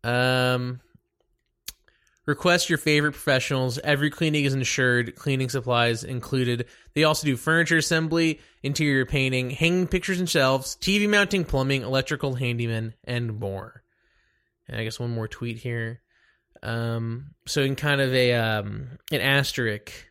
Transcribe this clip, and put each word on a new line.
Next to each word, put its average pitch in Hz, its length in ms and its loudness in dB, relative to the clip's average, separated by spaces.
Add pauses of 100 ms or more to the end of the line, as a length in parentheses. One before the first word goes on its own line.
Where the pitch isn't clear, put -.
Um, 127 760 0 (1500)
"Request 175 420 2
your 160 100 2
favorite 147 340 2
professionals. 131 680 0
Every 147 320 0
cleaning 151 360 0
is 135 80 2
insured. 123 600 0
Cleaning 135 340 -2
supplies 120 540 0
included. 123 640 -2 (280)
They 151 100 4
also 156 200 2
do 135 120 2
furniture 165 400 2
assembly, 160 640 2 (240)
interior 139 420 2
painting, 131 440 0
hanging 175 360 2
pictures 185 320 -2
and 180 100 -2
shelves, 135 460 2
T 196 240 2
V 208 80 2
mounting, 202 380 2
plumbing, 135 380 0
electrical, 131 520 -2
handyman, 117 600 -2 (100)
and 120 340 -4
more." 98 460 -8 (840)
And 113 100 -10
I 113 60 -4
guess 110 160 -8
one 120 120 -4
more 113 180 -4
tweet 117 300 -8
here. 117 420 -6 (640)
Um, 117 680 -4 (160)
so 147 160 0
in 135 120 0
kind 139 280 0
of 131 100 2
a, 123 220 4
um, 110 640 -2 (120)
an 135 120 0
asterisk 127 720 0 (160)